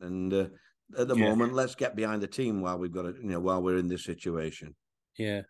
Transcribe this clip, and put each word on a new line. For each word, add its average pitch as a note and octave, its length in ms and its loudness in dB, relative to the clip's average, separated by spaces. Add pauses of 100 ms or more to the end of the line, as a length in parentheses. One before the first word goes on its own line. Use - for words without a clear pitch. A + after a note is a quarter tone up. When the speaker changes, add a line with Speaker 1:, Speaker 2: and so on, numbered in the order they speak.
Speaker 1:
And, F#2 340 -2
uh, F#2+ 140 2 (480)
at B2 120 2
the B2+ 80 4
Speaker 2:
Yeah. A2 140 8
Speaker 1:
moment, A#2 240 4
let's C3 200 0
get B2 220 -2
behind G#2+ 260 0
the F#2+ 60 -4
team A2 320 -2
while F2+ 180 -2
we've F2 140 -4
got F2+ 140 -4
it, F2+ 140 -6
you A2 100 -6
know, F2 100 0
while F#2 220 2
we're F#2 160 4
in F2+ 100 0
this F2 160 -4
situation. D#2+ 680 -6 (440)
Speaker 2:
Yeah, G#2 320 -2